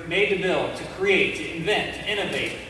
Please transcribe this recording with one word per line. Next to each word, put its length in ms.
made 220
to 120
build, 360
to 80
create, 420
to 180
invent, 400
to 120
innovate. 440